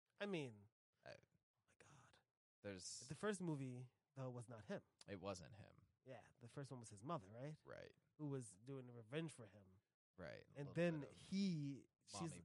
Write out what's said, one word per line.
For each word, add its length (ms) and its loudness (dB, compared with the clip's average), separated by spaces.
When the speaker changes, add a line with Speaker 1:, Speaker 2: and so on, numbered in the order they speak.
Speaker 1:
I 60 4
mean, 240 4
Speaker 2:
uh, 40 -6
Speaker 1:
oh 60 -6
my 0 -
God. 280 -16
Speaker 2:
there's 440 0
Speaker 1:
The 60 0
first 260 4
movie, 460 2
though, 120 2
was 180 -4
not 200 -6
him. 120 2
Speaker 2:
It 140 0
wasn't 340 0
him. 160 -10
Speaker 1:
Yeah, 140 -8
the 60 -8
first 220 -4
one 100 -4
was 100 -8
his 140 -10
mother, 280 2
right? 220 -2
Speaker 2:
Right. 280 -6
Speaker 1:
Who 80 0
was 260 2
doing 180 -4
revenge 380 0
for 120 -8
him. 200 -14
Speaker 2:
Right, 260 -4
a 40 -2
Speaker 1:
And 80 0
Speaker 2:
little 80 -4
Speaker 1:
then 240 6
Speaker 2:
bit 80 -2
of 80 -12
Speaker 1:
he, 500 4
she's, 160 2
Speaker 2:
mommy 160 -4